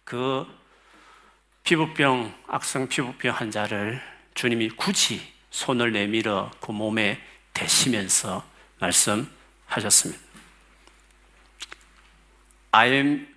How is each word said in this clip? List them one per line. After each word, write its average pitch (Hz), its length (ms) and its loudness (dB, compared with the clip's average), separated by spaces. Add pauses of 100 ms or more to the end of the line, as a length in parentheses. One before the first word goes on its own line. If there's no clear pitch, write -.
그 131 440 -4 (1160)
피부병, 139 720 2 (140)
악성 - 400 -4
피부병 123 480 -4
환자를 107 640 -4 (320)
주님이 117 360 0
굳이 - 520 -2 (300)
손을 120 400 0
내밀어 104 680 0
그 - 120 -12
몸에 107 500 -2 (320)
대시면서 98 920 0 (340)
말씀하셨습니다. - 1400 0 (2500)
"I 117 200 8
am 139 460 2